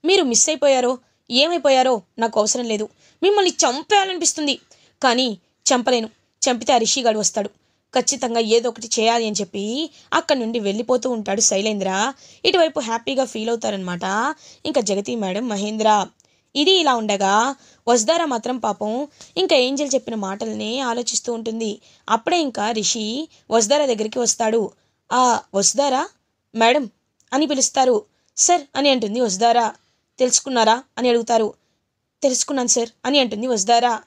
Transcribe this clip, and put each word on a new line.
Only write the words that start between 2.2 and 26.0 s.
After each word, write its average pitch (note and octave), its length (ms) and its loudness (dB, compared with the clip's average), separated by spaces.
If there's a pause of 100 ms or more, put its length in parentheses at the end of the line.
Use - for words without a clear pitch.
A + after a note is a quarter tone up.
అవసరం A#3+ 260 -2
లేదు, G#3+ 200 -4 (360)
మిమ్మల్ని G4 300 2
చంపేయాలనిపిస్తుంది, D#4+ 1040 0 (460)
కానీ B3+ 260 2 (380)
చంపలేను. A#3+ 440 0 (320)
చంపితే B3 320 0
ఆ B3 40 6
రిషిగాడు A3+ 420 0
వస్తాడు, G3+ 300 -4 (440)
ఖచ్చితంగా B3 460 -2
ఏదో A3+ 300 2
ఒకటి A3+ 180 -12
చేయాలి" A3+ 400 0
అని G#3 80 -4
చెప్పి G3 280 -6 (500)
అక్కడి D4+ 260 0
నుండి A3+ 200 -4
వెళ్ళిపోతూ A3+ 500 -2
ఉంటాడు G#3 320 -4
శైలేంద్ర. G3 480 -2 (560)
ఇటువైపు F4 340 2
హ్యాపీగా B3 460 -4
ఫీల్ A3 240 -6
అవుతారనమాట G3 560 -4 (600)
ఇంకా C#4+ 160 0
జగతి G3+ 340 -4
మేడం, G3+ 320 -4
మహేంద్ర. G#3+ 420 -2 (680)
ఇది D4+ 160 2
ఇలా D#4+ 240 4
ఉండగా G3+ 380 0 (540)
వసుధార B3 380 2
మాత్రం B3+ 320 -4
పాపం G#3+ 340 -4 (460)
ఇంకా F4 180 2
ఏంజెల్ C4+ 400 0
చెప్పిన A3+ 200 -4
మాటలనే G#3+ 640 -6
ఆలోచిస్తూ A#3+ 540 -4
ఉంటుంది. A3+ 380 -6 (360)
అప్పుడే A3+ 320 0
ఇంకా A#3+ 320 -2
రిషి A3 340 -4 (460)
వసుధార A#3 340 4
దగ్గరికి A3 340 -2
వస్తాడు. A3+ 420 0 (480)
"ఆ B3+ 120 2 (340)
వసుధార B3+ 400 2 (600)